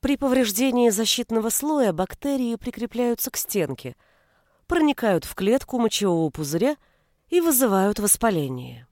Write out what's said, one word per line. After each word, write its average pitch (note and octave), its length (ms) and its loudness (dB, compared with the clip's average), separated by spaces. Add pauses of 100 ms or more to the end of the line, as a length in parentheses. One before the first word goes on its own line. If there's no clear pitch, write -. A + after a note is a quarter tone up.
При C#4 160 0
повреждении B3 720 2
защитного A3+ 600 0
слоя C#4 440 0
бактерии A#3 640 -2
прикрепляются A#3+ 720 -4
к - 80 -10
стенке, C3+ 580 -4 (720)
проникают C4+ 600 2
в - 100 -12
клетку A3+ 440 0
мочевого F#3 520 2
пузыря E3 440 0 (540)
и F4 100 4
вызывают A#3 600 2
воспаление. C3 920 -2